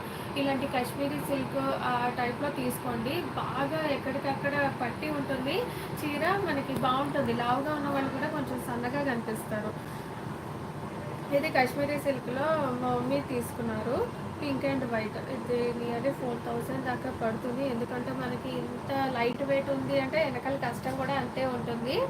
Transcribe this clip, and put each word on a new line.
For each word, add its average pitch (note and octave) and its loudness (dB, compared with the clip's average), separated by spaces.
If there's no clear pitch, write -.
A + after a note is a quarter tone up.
ఇలాంటి C#4 2
కాశ్మీరీ C#4 0
సిల్క్ C#4 -2
ఆ B3 2
టైప్‌లో B3 0
తీసుకోండి. B3+ 0
బాగా C#4+ 0
ఎక్కడికక్కడ C#4 0
పట్టి C4 -2
ఉంటుంది C#4 0
చీర, D#4+ 2
మనకి C#4 0
బాగుంటుంది. C4 2
లావుగా B3+ 2
ఉన్న C#4+ 0
వాళ్ళు C#4 2
కూడా C4 -2
కొంచెం B3+ -2
సన్నగా B3 0
కనిపిస్తారు. A3 -2
ఇది D4 2
కాశ్మీరీ C#4+ 4
సిల్క్‌లో C4+ 0
మా B3 4
మమ్మీ B3+ 2
తీసుకున్నారు, A#3+ -2
pink C4+ 0
and C4+ 2
white. A3 0
ఇది A#3+ 0
nearly A#3+ 0
ఫోర్ A#3+ -2
థౌజండ్ B3+ -2
దాకా B3+ -2
పడుతుంది. A#3+ 0
ఎందుకంటే B3 -2
మనకి B3+ -2
ఇంత B3+ 0
లైట్ A#3+ 2
వెయిట్ C#4 2
ఉంది C4+ 2
అంటే D4 2
వెనకాల C4 0
కష్టం C4 -2
కూడా C4+ 0
అంతే B3+ 0
ఉంటుంది. A#3+ 0